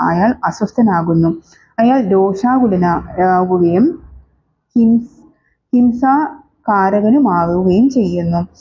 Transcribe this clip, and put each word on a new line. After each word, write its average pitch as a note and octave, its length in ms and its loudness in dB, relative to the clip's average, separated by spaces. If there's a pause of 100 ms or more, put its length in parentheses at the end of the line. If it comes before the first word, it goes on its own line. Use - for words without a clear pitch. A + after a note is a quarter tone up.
അയാൾ F3 340 0 (100)
അസ്വസ്ഥനാകുന്നു. E3+ 920 0 (420)
അയാൾ B3 220 2
രോഷാകുലനാകുകയും F#3 2000 0 (760)
ഹിംസ-, A#3 540 -2 (420)
ഹിംസാകാരകനുമാകുകയും G#3+ 2250 0
ചെയ്യുന്നു. F3 560 -2 (140)